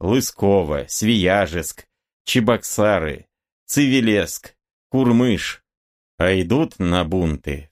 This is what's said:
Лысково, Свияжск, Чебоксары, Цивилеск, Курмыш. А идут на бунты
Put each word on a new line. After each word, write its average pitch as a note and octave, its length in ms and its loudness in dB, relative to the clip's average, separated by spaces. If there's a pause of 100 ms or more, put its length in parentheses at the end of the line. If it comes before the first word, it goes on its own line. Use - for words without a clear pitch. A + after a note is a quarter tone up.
Лысково, F#2+ 880 0
Свияжск, F#2 1000 -2 (380)
Чебоксары, G#2 1000 0 (400)
Цивилеск, A#2 920 0 (340)
Курмыш. B2 720 0 (560)
А F#2 220 2
идут A2+ 400 -2
на F2 240 0
бунты D#2 680 -4